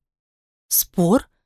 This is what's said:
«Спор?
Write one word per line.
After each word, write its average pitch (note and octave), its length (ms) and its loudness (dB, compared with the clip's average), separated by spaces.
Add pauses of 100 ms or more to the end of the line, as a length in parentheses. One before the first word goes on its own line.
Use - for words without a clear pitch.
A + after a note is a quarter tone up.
(680)
«Спор? - 640 -2 (160)